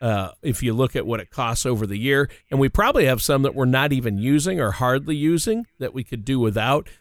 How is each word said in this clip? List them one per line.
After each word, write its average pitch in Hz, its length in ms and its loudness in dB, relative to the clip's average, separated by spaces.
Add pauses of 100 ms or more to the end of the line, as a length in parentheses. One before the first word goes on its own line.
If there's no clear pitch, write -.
uh, 101 300 -2 (100)
if - 220 -4
you 120 100 0
look 123 220 0
at 135 100 -4
what 113 160 -4
it - 100 -16
costs 120 360 -4
over 113 200 -2
the 101 120 -6
year. 139 320 0 (200)
And 135 100 2
we 139 80 4
probably 226 380 2
have 127 140 2
some 135 220 2
that 139 120 0
we're 135 120 0
not 135 260 2
even 120 260 -2
using 147 420 0
or 113 100 0
hardly 131 460 0
using 170 500 0 (120)
that 131 140 -8
we 127 120 -8
could 113 200 -10
do 131 140 0
without. 117 500 0 (120)